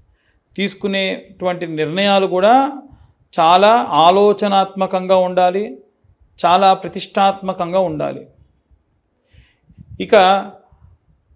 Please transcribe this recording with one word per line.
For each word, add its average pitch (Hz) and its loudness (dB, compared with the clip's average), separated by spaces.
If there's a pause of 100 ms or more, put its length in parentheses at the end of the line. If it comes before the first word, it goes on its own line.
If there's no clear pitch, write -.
(560)
తీసుకునేటువంటి 190 -6
నిర్ణయాలు 185 -2
కూడా 226 2 (680)
చాలా 190 4
ఆలోచనాత్మకంగా 190 0
ఉండాలి, 185 -2 (680)
చాలా 190 4
ప్రతిష్టాత్మకంగా 190 -4
ఉండాలి. 151 -6 (1700)
ఇక 190 2 (1200)